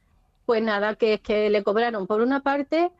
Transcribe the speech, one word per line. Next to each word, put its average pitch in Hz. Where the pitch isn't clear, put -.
pues 226
nada, 208
que 220
es 202
que 214
le 208
cobraron 214
por 214
una 269
parte 285